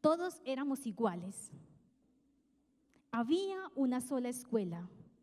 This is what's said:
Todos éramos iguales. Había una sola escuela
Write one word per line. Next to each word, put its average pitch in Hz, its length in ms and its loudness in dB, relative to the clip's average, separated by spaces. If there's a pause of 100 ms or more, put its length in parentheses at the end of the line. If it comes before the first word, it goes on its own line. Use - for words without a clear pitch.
Todos 339 440 4
éramos 269 420 -2
iguales. 190 640 -2 (1600)
Había 349 480 2 (160)
una 254 260 2
sola 254 280 -2
escuela 185 600 -2 (340)